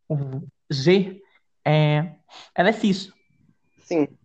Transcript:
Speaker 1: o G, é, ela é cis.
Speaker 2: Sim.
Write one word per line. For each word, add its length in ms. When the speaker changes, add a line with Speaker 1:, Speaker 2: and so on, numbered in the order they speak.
Speaker 1:
o 280
G, 500
é, 500
ela 140
é 40
cis. 380
Speaker 2:
Sim. 240